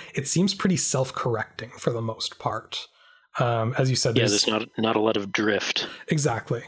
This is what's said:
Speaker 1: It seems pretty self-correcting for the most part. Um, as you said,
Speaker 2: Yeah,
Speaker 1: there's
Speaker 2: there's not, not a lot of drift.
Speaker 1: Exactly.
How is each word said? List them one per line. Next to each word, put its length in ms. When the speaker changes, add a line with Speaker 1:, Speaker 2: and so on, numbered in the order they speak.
Speaker 1:
It 100
seems 280
pretty 240
self-correcting 1040
for 120
the 100
most 380
part. 480
Um, 380
as 120
you 80
said, 180
Speaker 2:
Yeah, 120
Speaker 1:
there's 180
Speaker 2:
there's 20
not, 300
not 180
a 60
lot 160
of 160
drift. 560
Speaker 1:
Exactly. 600